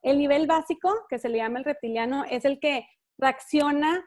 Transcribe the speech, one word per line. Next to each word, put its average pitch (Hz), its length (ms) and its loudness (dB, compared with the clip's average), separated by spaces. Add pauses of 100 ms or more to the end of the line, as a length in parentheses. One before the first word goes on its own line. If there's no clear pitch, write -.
El 269 160 4
nivel 285 280 4
básico, 330 640 0
que 247 100 -6
se 240 100 -6
le 233 100 -2
llama 226 200 -2
el 269 60 -8
reptiliano, 247 600 -4
es - 200 -6
el 277 160 0
que 277 260 -2 (320)
reacciona 294 880 0